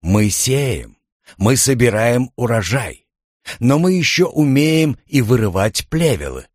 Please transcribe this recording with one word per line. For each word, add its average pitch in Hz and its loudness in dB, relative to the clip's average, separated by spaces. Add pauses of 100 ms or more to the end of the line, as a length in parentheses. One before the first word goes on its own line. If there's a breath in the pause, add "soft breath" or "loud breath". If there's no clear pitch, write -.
«Мы 104 0
сеем, 127 -4 (380 loud breath)
мы 113 2
собираем 120 0
урожай, 110 -4 (520 loud breath)
но 131 2
мы 185 2
еще 180 0
умеем 151 2
и 135 0
вырывать 107 0
плевелы». 82 -2